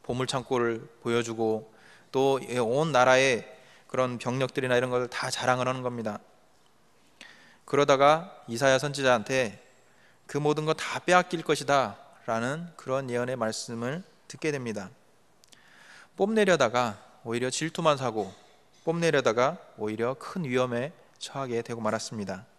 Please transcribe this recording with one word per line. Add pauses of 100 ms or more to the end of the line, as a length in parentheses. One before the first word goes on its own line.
보물창고를 (140)
보여주고 (380)
또 (220)
온
나라의 (300)
그런
병력들이나
이런
걸
다
자랑을
하는
겁니다. (1500)
그러다가 (140)
이사야
선지자한테 (640)
"그
모든
거
다
빼앗길
것이다" (280)
라는
그런
예언의
말씀을 (240)
듣게
됩니다. (1300)
뽐내려다가 (220)
오히려
질투만
사고 (500)
뽐내려다가 (200)
오히려
큰
위험에 (260)
처하게
되고
말았습니다. (140)